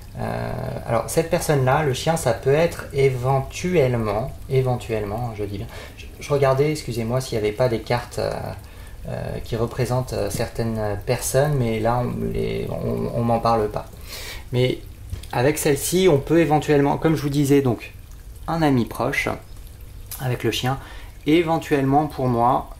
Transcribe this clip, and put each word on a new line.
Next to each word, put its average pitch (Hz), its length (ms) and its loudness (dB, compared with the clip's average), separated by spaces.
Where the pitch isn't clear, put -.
Euh, 117 320 -4
alors - 200 0
cette 165 240 0
personne-là, 147 540 2
le 131 100 0
chien, 160 220 0
ça 127 160 2
peut 131 200 2
être 165 400 2
éventuellement, 131 1400 2
éventuellement, 120 840 0
je 104 80 -4
dis 98 140 -6
bien, 117 100 -8
je, - 100 -14
je - 140 -6
regardais, 135 400 4
excusez-moi, 117 480 -2
s'il 120 180 -4
n'y 104 60 0
avait 104 100 0
pas 127 140 2
des 113 100 0
cartes, - 400 -4
euh, 104 140 -2
euh, - 360 -6
qui - 100 -6
représentent, 120 600 -2
euh, 104 140 0
certaines 110 800 -2
personnes, 139 500 2
mais 117 220 2
là, 117 240 2
on 113 300 -2
les, 110 360 -2
on, 120 520 -2
on - 20 2
m'en 117 160 2
parle 113 300 2
pas. - 180 -6
Mais 127 260 2
avec 135 260 2
celle-ci, 165 540 2
on 143 80 6
peut 156 220 4
éventuellement, 147 560 4
comme 160 180 2
je 131 80 0
vous 147 60 -2
disais, 139 340 6
donc 120 300 0
un 160 140 0
ami 131 240 4
proche - 420 -2
avec 127 220 -2
le 117 80 2
chien, 127 280 -2
éventuellement 151 800 4
pour 143 200 -2
moi, 123 540 4